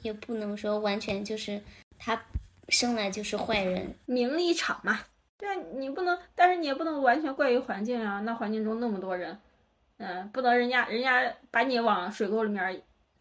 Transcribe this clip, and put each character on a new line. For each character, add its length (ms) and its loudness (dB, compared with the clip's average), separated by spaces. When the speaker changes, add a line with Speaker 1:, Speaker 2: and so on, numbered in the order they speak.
Speaker 1:
也 100 -4
不 220 -8
能 220 -4
说 220 0
完 220 0
全 240 -4
就 120 -6
是 240 -6
他 240 -2
生 260 2
来 160 0
就 120 -4
是 140 -4
坏 260 0
人。 320 -2
Speaker 2:
名 300 0
利 180 4
场 280 -2
嘛， 180 0
对 120 -12
啊， 120 -4
你 160 -6
不 120 -4
能， 160 2
但 140 8
是 80 4
你 100 -2
也 80 0
不 100 -4
能 180 -2
完 180 6
全 140 -2
怪 160 2
于 80 6
环 260 -4
境 160 -2
啊， 200 -2
那 120 -2
环 180 -4
境 140 0
中 160 -2
那 80 0
么 100 -2
多 160 -4
人， 220 -6
嗯， 320 -8
不 100 -6
能 160 6
人 140 4
家， 180 2
人 140 -2
家 280 2
把 140 2
你 140 2
往 320 2
水 180 -2
沟 160 2
里 60 0
面 320 -2